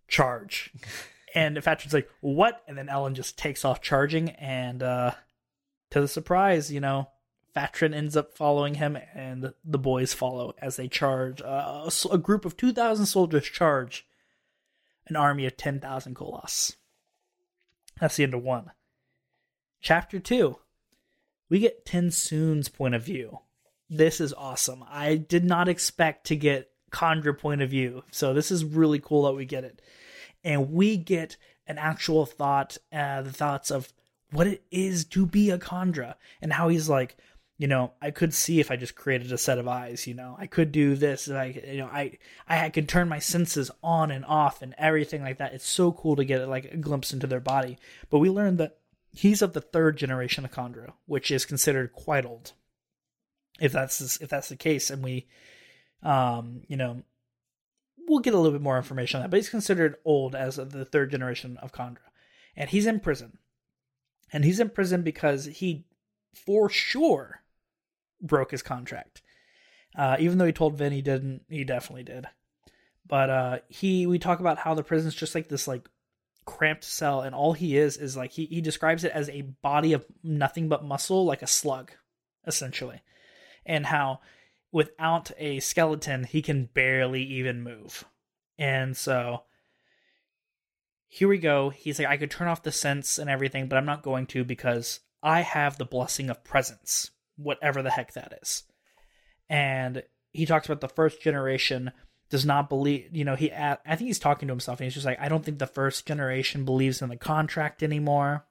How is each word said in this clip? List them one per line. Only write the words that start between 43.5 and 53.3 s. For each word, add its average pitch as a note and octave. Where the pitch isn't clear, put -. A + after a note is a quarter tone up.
on D#3+
and C3+
off D3
and C3
everything D#3
like C3
that." -
It's -
so F3
cool D#3
to C#3
get, C3
like, C3+
a D#3+
glimpse D3
into C3
their C3
body. C3
But D3
we F3
learned F#3+
that D#3
he's G3+
of F#3+
the D3+
third D#3+
generation C3
of B2
Kandra, A#2+
which C#3+
is C3+
considered C3+
quite C#3
old, A#2+